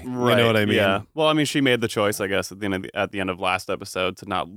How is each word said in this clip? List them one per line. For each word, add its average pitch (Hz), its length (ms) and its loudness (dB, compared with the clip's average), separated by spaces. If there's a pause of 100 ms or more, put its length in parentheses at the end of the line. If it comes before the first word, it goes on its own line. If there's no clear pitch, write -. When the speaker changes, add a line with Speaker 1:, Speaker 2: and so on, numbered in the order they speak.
Speaker 1:
Right, 123 260 0
Speaker 2:
You 107 60 4
know 117 80 4
what 113 100 4
I 107 100 4
mean? 104 100 2
Speaker 1:
yeah. 101 260 4 (140)
Well, 156 120 2
I 156 60 4
mean, 151 140 2
she - 120 -2
made 123 220 4
the 117 60 0
choice, 107 320 0
I 101 80 -2
guess, 95 240 -2
at 98 80 -16
the 104 60 -6
end 98 100 0
of 92 80 -4
the, - 120 -12
at 98 160 -2
the 101 80 -6
end 95 120 -2
of 90 80 -8
last 95 320 -2
episode 92 460 -4
to 92 100 -16
not 90 300 -4